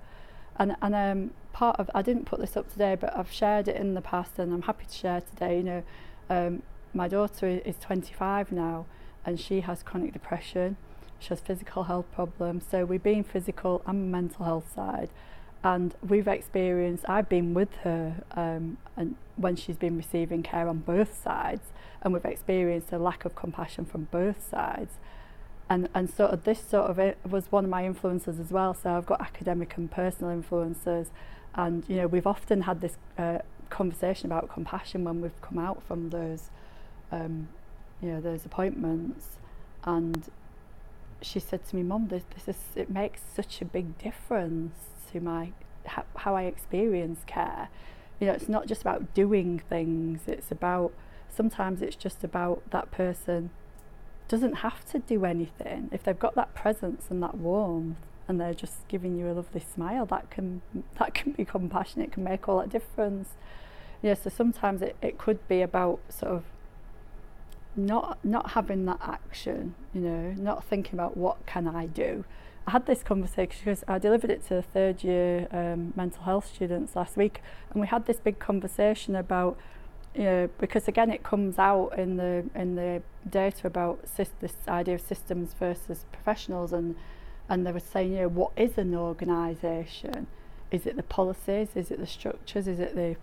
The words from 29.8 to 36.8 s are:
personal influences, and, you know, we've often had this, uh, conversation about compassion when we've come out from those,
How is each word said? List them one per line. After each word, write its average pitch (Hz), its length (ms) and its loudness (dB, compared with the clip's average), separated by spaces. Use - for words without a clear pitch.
personal 180 420 0
influences, 170 760 0
and, 170 320 0
you 185 80 0
know, 180 100 4
we've 175 220 4
often 196 360 4
had 175 180 0
this, 170 160 -4
uh, 170 220 0
conversation 185 560 0
about 165 240 0
compassion 180 560 -4
when 170 160 -2
we've 170 200 -6
come - 160 -4
out 175 260 -2
from 170 260 -4
those, 160 400 -4